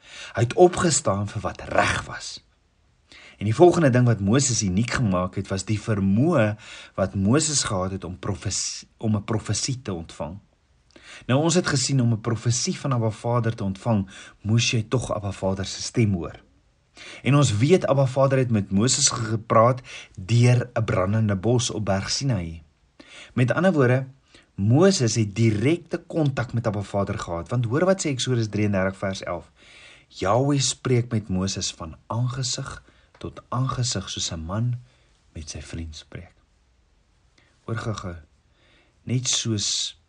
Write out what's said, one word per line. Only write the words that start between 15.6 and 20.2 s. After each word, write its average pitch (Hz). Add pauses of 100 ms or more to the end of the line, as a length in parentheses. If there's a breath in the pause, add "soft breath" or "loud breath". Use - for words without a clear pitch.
se -
stem 107
hoor. 82 (840 loud breath)
En 127
ons 117
weet 165
Abba 135
Vader 135
het 123
met 101
Moses 117
ge-, 123
gepraat 113 (340 loud breath)
deur 120